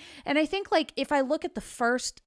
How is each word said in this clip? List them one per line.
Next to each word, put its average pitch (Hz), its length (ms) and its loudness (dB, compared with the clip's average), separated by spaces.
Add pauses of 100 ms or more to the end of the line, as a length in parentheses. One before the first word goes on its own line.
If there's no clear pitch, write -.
(260)
And - 120 2
I 311 80 4
think, 392 240 -2
like, 320 280 2
if 277 160 0
I 285 80 4
look 277 240 0
at - 100 -8
the - 60 -8
first - 640 -2